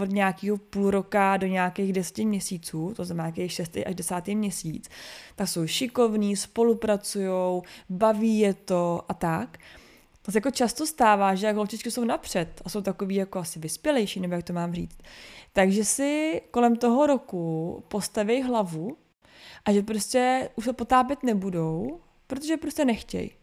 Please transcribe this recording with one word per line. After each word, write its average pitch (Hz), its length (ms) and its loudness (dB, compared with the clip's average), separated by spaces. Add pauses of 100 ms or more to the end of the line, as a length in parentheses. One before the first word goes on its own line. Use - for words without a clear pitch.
od 196 80 -2
nějakého 196 480 0
půl 196 340 0
roka 196 460 2
do 190 100 0
nějakých 185 460 0
deseti 190 320 -2
měsíců, 180 720 -4
to 180 100 -6
znamená 165 300 -4
nějakých 180 160 -4
šestý 170 340 -6
až 185 100 -6
desátý 180 400 -4
měsíc, 190 540 -4 (460)
tak 190 120 -2
jsou 165 200 -2
šikovný, 214 680 2
spolupracujou, 196 1300 0 (260)
baví 214 500 4
je 202 140 4
to 175 560 0
a 175 40 -2
tak. 170 440 -4 (680)
To 196 60 -6
se 208 60 4
jako 247 140 0
často 247 340 0
stává, 208 500 4
že 196 120 0
jak 208 80 2
holčičky 214 360 -4
jsou 240 120 -2
napřed 226 600 -4
a 170 40 -8
jsou 208 120 -4
takový 190 340 -4
jako 190 240 -2
asi 165 200 -8
vyspělejší, 208 600 -2
nebo 180 160 -2
jak 175 80 -4
to 175 100 -8
mám 175 200 -4
říct, 175 240 -8 (560)
takže 196 320 4
si 302 560 0 (100)
kolem 240 240 4
toho 240 320 4
roku 170 800 -2
postaví 214 540 -2
hlavu 214 560 -2 (680)
a 208 80 6
že 202 100 4
prostě 247 720 0
už 214 100 -6
se 247 80 0
potápět 254 500 2
nebudou, 190 760 -2 (280)
protože 302 300 -2
prostě 311 280 -2
nechtěj. 202 460 -2 (120)